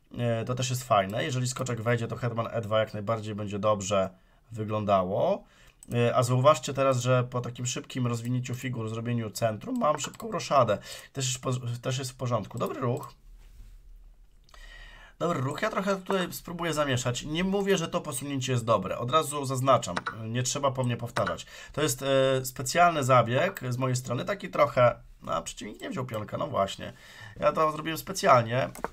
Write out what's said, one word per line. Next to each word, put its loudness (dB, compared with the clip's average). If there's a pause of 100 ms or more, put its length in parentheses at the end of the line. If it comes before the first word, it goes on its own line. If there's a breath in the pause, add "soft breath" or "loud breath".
(180)
E, 0
to -2
też -2
jest -4
fajne. 2
Jeżeli -2
skoczek -4
wejdzie, 0
to -8
hetman -4
E -2
dwa 2
jak 0
najbardziej -4
będzie -6
dobrze 2 (420 soft breath)
wyglądało. 0 (500 soft breath)
E, 2
a 4
zauważcie 4
teraz, 2
że 2
po -6
takim -8
szybkim -4
rozwinięciu -4
figur, -6
zrobieniu -2
centrum, -4
mam 2
szybką -10
roszadę. 4 (360 loud breath)
Też -4
jest -6
po-, -2 (280)
też -2
jest -6
w -16
porządku. -4
Dobry -4
ruch. -2 (2000 loud breath)
Dobry -2
ruch. -4
Ja 0
trochę 0
tutaj -2
spróbuję -4
zamieszać. 0
Nie -2
mówię, 2
że -2
to -2
posunięcie -4
jest 0
dobre. 2
Od -4
razu 2
zaznaczam. 4 (340)
Nie 0
trzeba 0
po -2
mnie 0
powtarzać. -4 (280 loud breath)
To -4
jest, 0
e, 4
specjalny 4
zabieg 4
z -4
mojej 0
strony. -2
Taki -4
trochę... 6 (260)
No, -6
a -2
przeciwnik -12
nie -8
wziął -6
pionka. -6
No -2
właśnie. -2 (460 loud breath)
Ja 4
to 2
zrobiłem -4
specjalnie. 4 (220)